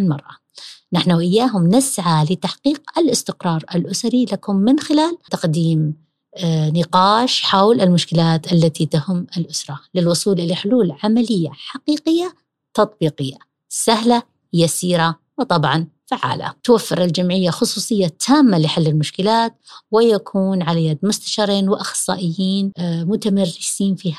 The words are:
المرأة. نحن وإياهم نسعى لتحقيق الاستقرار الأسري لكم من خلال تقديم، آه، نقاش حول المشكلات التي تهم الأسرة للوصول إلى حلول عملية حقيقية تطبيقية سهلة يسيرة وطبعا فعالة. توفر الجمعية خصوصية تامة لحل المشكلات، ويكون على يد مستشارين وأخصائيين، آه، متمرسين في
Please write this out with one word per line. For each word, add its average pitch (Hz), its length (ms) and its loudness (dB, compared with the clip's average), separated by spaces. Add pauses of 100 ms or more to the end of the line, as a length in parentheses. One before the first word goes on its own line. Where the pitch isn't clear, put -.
المرأة. 160 360 -2 (560)
نحن 180 200 2
وإياهم 180 540 2
نسعى 175 580 2
لتحقيق 185 760 -4
الاستقرار 170 680 -2 (100)
الأسري 226 500 0
لكم 196 320 -4
من 240 240 4
خلال 311 380 0 (120)
تقديم، 160 640 0 (420)
آه، 160 340 0
نقاش 190 720 2
حول 214 380 4
المشكلات 165 720 2
التي 160 340 2
تهم 175 400 -2 (100)
الأسرة 156 440 -8 (140)
للوصول 175 460 0
إلى 170 140 -2
حلول 202 480 0
عملية 214 500 0
حقيقية 330 840 -4 (400)
تطبيقية 156 640 -2 (300)
سهلة 233 540 0 (300)
يسيرة 165 680 0 (180)
وطبعا 165 480 0 (200)
فعالة. - 480 -6 (100)
توفر 214 380 2
الجمعية 180 480 0
خصوصية 196 580 -2
تامة 247 500 4
لحل 156 280 0
المشكلات، 202 680 0 (360)
ويكون 202 720 2
على 165 240 0
يد 151 160 -2
مستشارين 202 640 -2
وأخصائيين، 190 1120 -2
آه، 170 260 -4
متمرسين 196 880 -2
في 165 240 -4